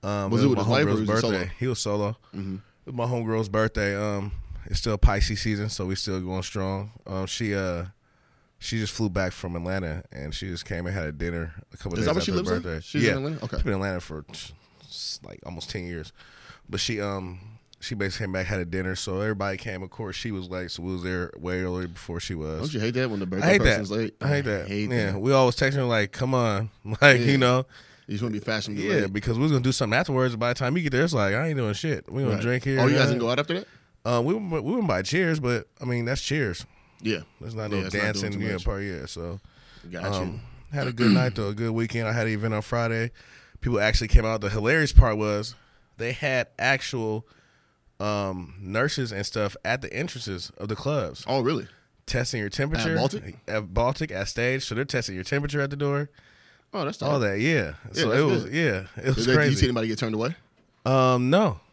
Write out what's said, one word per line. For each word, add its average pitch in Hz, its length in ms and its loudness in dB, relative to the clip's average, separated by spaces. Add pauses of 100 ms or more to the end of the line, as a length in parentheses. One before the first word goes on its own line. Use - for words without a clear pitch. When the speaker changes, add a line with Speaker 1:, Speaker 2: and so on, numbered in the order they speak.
Speaker 1:
Um, 101 280 -2
Speaker 2:
Was 117 100 4
Speaker 1:
it 131 40 6
Speaker 2:
it 139 40 8
Speaker 1:
was - 0 -
Speaker 2:
with 120 80 4
Speaker 1:
my 98 60 2
Speaker 2:
his 107 60 2
wife 135 160 4
or - 40 2
Speaker 1:
homegirl's 110 100 4
Speaker 2:
was 107 100 0
he 110 120 4
solo? 110 180 2
Speaker 1:
birthday. 90 200 -2
He 127 80 0
was 123 120 -2
solo. 104 380 -2 (180)
Speaker 2:
Mm-hmm. 95 200 -6
Speaker 1:
It 104 60 -10 (240)
was 127 100 -10
my 117 100 -2
homegirl's 113 440 0
birthday. 104 460 2
Um, 101 360 -2 (360)
it's - 120 0
still 107 180 0
Pisces 101 440 4
season, 107 280 0
so 101 180 -4
we 95 80 -2
still 95 260 -2
going 92 220 -4
strong. 98 480 -4 (160)
Um, 95 180 -4
she, 104 300 -2
uh, 90 300 -2 (760)
she - 180 -4
just 107 160 -2
flew 110 160 0
back 92 220 -2
from 87 240 -8
Atlanta, 87 560 -4
and 73 220 -10
she - 140 -8
just 85 180 -8
came 87 200 -6
and 90 100 -4
had 87 100 -4
a 76 60 -6
dinner 82 420 -6 (200)
a - 40 -20
couple 95 160 -8
Speaker 2:
Is 95 80 0
Speaker 1:
days 117 40 2
Speaker 2:
that 151 80 2
where 175 60 2
Speaker 1:
after - 60 -2
Speaker 2:
she - 60 -2
Speaker 1:
her 90 60 0
Speaker 2:
lives 87 140 0
in? 90 100 0
Speaker 1:
birthday. 82 240 -6
Speaker 2:
She's - 180 0
Speaker 1:
Yeah. 113 100 6
Speaker 2:
in - 40 0
Atlanta? 143 280 -4
Okay. - 120 -4
Speaker 1:
She's - 60 0
been 113 100 0
in 95 60 0
Atlanta 95 220 -2
for, 78 300 -10
s-, - 920 -14
like, 50 240 -14
almost 82 240 -10
ten 92 160 -6
years. 85 260 -10 (560)
But 98 100 -4
she, 107 220 -2
um, 92 380 -4 (420)
she - 140 -6
basically 101 300 -4
came 95 80 -4
back, 92 140 0
had 101 120 -2
a 90 60 -4
dinner, 92 300 -4
so 95 260 -4
everybody 101 360 -2
came. 95 260 -8
Of 95 60 -12
course, 101 260 -10
she - 160 -6
was 92 180 -6
late, 90 220 -6
so 85 120 -8
we 92 100 -4
was 90 100 -4
there 90 340 -4
way 90 240 -2
early 90 260 -2
before 85 320 -8
she - 160 -6
was. 78 260 -4
Speaker 2:
Don't 151 120 -4
you 123 60 -2
hate 113 160 0
that 127 140 0
when 104 100 -4
the 95 60 -2
Speaker 1:
I 90 40 -6
Speaker 2:
birthday 98 180 0
Speaker 1:
hate 196 120 6
that. 113 60 4
Speaker 2:
person's 101 260 4
late? 110 300 -2
Speaker 1:
I 135 60 0
hate 143 180 2
that. 101 220 -2
Speaker 2:
hate 104 220 -2
Speaker 1:
Yeah, 110 240 0
Speaker 2:
that. 98 60 -2
Speaker 1:
we 117 140 2
always 127 220 6
text 139 220 0
her 135 60 2
like, 113 280 2
"Come 131 220 -2
on," 110 440 2
<laughs> - 80 -20
like, 107 160 -2 (180)
Speaker 2:
Yeah. 117 60 2
Speaker 1:
you 139 120 6
know. 127 280 4 (420)
Speaker 2:
You 104 80 -6
just 104 80 -4
wanna 117 100 -4
be 107 60 -4
fashionably 107 480 -4
Speaker 1:
Yeah, 208 140 2
Speaker 2:
late. 95 120 -2
Speaker 1:
because 110 240 0
we 127 60 2
was 156 80 4
gonna 131 120 4
do 131 80 2
something 113 260 0
afterwards. 131 380 2
By 117 140 0
the 123 100 0
time 131 160 0
you 175 80 0
get 147 80 0
there, 127 120 4
it's 170 100 2
like, 101 200 4
"I 135 140 0
ain't 151 100 0
doing 110 160 0
shit. 131 380 -4
We 135 120 -2
gonna 117 120 2
Speaker 2:
Right. 101 60 -2
Speaker 1:
drink 123 240 0
here." 135 160 2
Speaker 2:
Oh, 123 60 6
you 143 80 6
guys 143 100 6
Speaker 1:
uh, - 40 4
Speaker 2:
didn't 120 100 2
go 117 100 0
out 127 100 0
after 151 140 -2
that? 190 140 -4 (360)
Speaker 1:
Uh, 120 220 2
we 160 80 2
went, 180 320 -4
we 160 80 0
went 233 140 0
by 95 160 2
Cheers, 160 360 0
but, 123 280 0 (120)
I - 60 -8
mean, 120 200 0
that's 127 160 -2
Cheers. 135 440 -2 (380)
Speaker 2:
Yeah. 104 160 -2 (200)
Speaker 1:
There's 113 160 -10
not 104 160 -6
Speaker 2:
Yeah, 98 100 0
Speaker 1:
no 95 40 -4
Speaker 2:
it's 92 80 -6
not 101 80 0
doing - 20 2 (100)
Speaker 1:
dancing, 104 200 -4
Speaker 2:
too 95 60 -6
Speaker 1:
yeah, 107 140 -2
Speaker 2:
much. 90 120 -6
Speaker 1:
part, 101 180 -4
yeah, 87 220 -8
so, 85 340 -8 (520)
Speaker 2:
Got 87 120 -8
you. 98 60 -4
Speaker 1:
um, 104 320 -4 (320)
had 139 140 -2
a 127 40 -4
good 117 200 4
night, 127 240 6
though, 104 140 -2
a 104 40 -4
good 117 180 -2
weekend. 117 360 0
I 107 40 0
had 117 160 0
an 110 60 0
event 107 220 -2
on 104 80 -2
Friday. 117 480 -2 (500)
People 117 180 2
actually 107 280 4
came 110 180 10
out. 110 160 0
The 101 80 0
hilarious 123 420 2
part 113 260 10
was 107 360 0 (440)
they 117 160 -4
had 131 340 0 (100)
actual, 113 720 -2 (720)
um, 95 600 -4
nurses 113 520 -2
and 101 140 -4
stuff 104 380 -2
at 123 180 0
the - 120 -8
entrances 117 640 -6
of 101 100 -8
the 107 80 -2
clubs. 131 520 -4
Speaker 2:
Oh, 131 140 2
really? 131 260 0 (380)
Speaker 1:
Testing 123 340 -2
your 104 100 -2
temperature. 147 420 0
Speaker 2:
At 160 60 2
Baltic? 135 380 0 (120)
Speaker 1:
At 101 260 -4
Baltic, 117 380 0
at 95 160 -4
stage. 127 380 -2
So 110 100 -4
they're 123 100 0
testing 117 300 -4
your 92 80 -6
temperature 143 380 -2
at 139 80 -2
the 143 60 -8
door. 143 340 -2 (640)
Speaker 2:
Oh, 185 120 -2
that's - 160 -6
Speaker 1:
All 143 180 2
Speaker 2:
tight. 113 120 2
Speaker 1:
that, 98 100 -2
yeah. 143 120 2
Speaker 2:
Yeah, 92 200 0 (180)
Speaker 1:
So 139 180 0
Speaker 2:
that's 127 120 4
Speaker 1:
it 156 40 6
was, - 200 4
Speaker 2:
good. 101 80 -10
Speaker 1:
yeah, 110 500 -2
it 135 120 2
was - 20 0
Speaker 2:
Did 113 80 2
they, 127 100 6
Speaker 1:
crazy. 147 140 6
Speaker 2:
did - 20 4
you - 80 2
see - 80 6
anybody 117 220 2
get 107 100 -2
turned 110 160 -2
away? 120 200 -2 (500)
Speaker 1:
Um, 127 440 4
no. 165 300 4 (140)